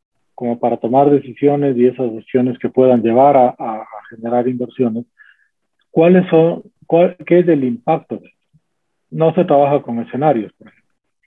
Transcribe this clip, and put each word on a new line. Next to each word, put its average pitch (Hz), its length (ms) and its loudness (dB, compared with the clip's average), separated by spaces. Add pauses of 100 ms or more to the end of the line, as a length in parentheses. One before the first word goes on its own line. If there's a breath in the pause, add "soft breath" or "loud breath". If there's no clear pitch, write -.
(340)
como 120 240 -6
para 120 200 -4
tomar 135 320 0
decisiones 143 680 -2
y 123 120 2
esas 123 260 -4
decisiones 123 460 -4
que 120 100 -6
puedan 127 320 2
llevar 127 340 4
a, 123 220 2
a, 110 240 -10
a 110 60 -18 (220)
generar 117 380 -4
inversiones. 120 580 -6 (840 soft breath)
¿Cuáles 180 380 4
son, 165 340 2 (220)
cuál, 180 400 0
qué 175 140 4
es 170 100 0
el 143 160 0
impacto 123 520 -6
de 90 100 -20
esto? - 100 -20 (720)
No 156 220 0
se 180 100 0
trabaja 143 380 2
con 117 180 -8
escenarios, 123 540 -4
por - 160 -20
ejemplo, - 240 -20 (340)